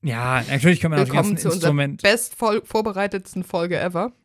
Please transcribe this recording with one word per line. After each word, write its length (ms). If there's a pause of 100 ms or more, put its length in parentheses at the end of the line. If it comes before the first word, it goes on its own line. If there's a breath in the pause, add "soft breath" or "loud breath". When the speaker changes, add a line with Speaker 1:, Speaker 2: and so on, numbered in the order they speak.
Speaker 1:
Ja, 480
natürlich 320
können 140
wir 60
noch 40
die 60
Speaker 2:
Willkommen 240
Speaker 1:
ganzen 160
Speaker 2:
zu 40
unserer 180
Speaker 1:
Instrument- 300
Speaker 2:
best 320
voll 300
vorbereitetsten 800
Folge 340
ever. 340 (120)